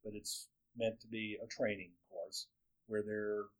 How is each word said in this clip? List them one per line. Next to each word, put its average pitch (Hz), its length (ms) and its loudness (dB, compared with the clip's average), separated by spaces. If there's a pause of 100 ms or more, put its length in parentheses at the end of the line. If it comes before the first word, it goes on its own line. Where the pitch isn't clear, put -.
but 104 120 -6
it's - 340 -6 (260)
meant 113 260 4
to - 60 -20
be 110 300 -2
a 113 100 -6
training 98 480 2 (140)
course - 400 -6 (380)
where 107 160 2
they're 104 460 0 (120)